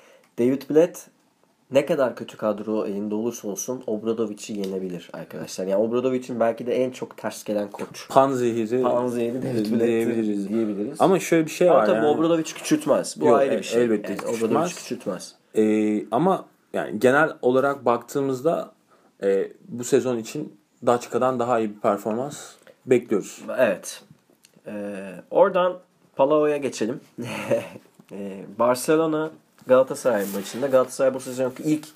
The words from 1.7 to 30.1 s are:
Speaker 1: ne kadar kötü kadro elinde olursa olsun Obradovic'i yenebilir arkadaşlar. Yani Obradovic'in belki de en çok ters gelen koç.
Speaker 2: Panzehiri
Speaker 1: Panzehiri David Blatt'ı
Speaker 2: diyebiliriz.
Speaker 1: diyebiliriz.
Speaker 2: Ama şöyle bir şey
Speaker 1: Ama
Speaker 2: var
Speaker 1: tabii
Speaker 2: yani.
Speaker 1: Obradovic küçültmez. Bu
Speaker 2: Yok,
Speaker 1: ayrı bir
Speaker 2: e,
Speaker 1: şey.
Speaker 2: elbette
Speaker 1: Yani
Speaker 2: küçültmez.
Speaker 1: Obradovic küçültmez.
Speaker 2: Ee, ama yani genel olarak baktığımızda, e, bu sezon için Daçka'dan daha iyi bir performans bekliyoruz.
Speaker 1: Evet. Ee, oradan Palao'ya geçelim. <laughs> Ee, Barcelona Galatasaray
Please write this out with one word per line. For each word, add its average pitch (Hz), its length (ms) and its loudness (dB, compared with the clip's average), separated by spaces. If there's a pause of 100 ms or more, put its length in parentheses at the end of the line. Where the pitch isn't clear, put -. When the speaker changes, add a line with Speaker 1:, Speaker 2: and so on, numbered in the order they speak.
Speaker 1:
ne 135 160 2
kadar 120 300 0
kötü - 200 -14
kadro 107 500 -2
elinde 104 280 -4
olursa 113 340 -4
olsun 127 380 -8
Obradovic'i 110 720 -4
yenebilir 92 540 -6
arkadaşlar. 82 540 -10
Yani 98 160 2
Obradovic'in 123 580 -2
belki 117 260 0
de 120 80 0 (100)
en 127 60 -4
çok - 260 -12
ters - 280 -8
gelen 104 260 -2
koç. - 380 -14
Speaker 2:
Panzehiri 123 760 2
Speaker 1:
Panzehiri 120 600 0
David 113 300 -2
Blatt'ı 117 140 2
Speaker 2:
diyebiliriz. 113 600 0
Speaker 1:
diyebiliriz. 107 520 -2
Speaker 2:
Ama 175 200 6
şöyle 165 260 2
bir 156 40 -10
şey 180 200 4
Speaker 1:
Ama 147 80 8
Speaker 2:
var 110 80 4
Speaker 1:
tabii 180 100 4
Speaker 2:
yani. 156 100 2
Speaker 1:
Obradovic 160 380 2
küçültmez. - 760 0
Bu 151 60 2
Speaker 2:
Yok, 117 120 6
Speaker 1:
ayrı 135 140 2
bir 113 60 0
Speaker 2:
e, 92 40 -6
Speaker 1:
şey. 117 200 2
Speaker 2:
elbette 107 300 0
Speaker 1:
Yani 98 80 -6
Speaker 2:
küçültmez. 113 220 -4
Speaker 1:
Obradovic 156 320 0
küçültmez. - 600 -10 (220)
Speaker 2:
Ee, 107 540 2
ama 165 340 2 (280)
yani 80 280 -4
genel 139 320 6 (100)
olarak 131 420 2
baktığımızda, 131 880 0 (500)
e, 98 260 2 (200)
bu 120 160 -8
sezon 120 340 2
için 151 380 -10 (300)
Daçka'dan 120 520 0
daha 120 200 2
iyi 110 180 0
bir - 40 -20
performans 113 680 -2 (360)
bekliyoruz. 117 560 0 (160)
Speaker 1:
Evet. 104 440 0 (640)
Ee, 101 480 -10 (160)
oradan 180 480 2 (380)
Palao'ya 151 400 2
geçelim. 131 440 -4 (180)
<laughs> 123 60 -10 (880)
Ee, 98 320 -12 (140)
Barcelona 156 720 2 (360)
Galatasaray 127 580 4 (100)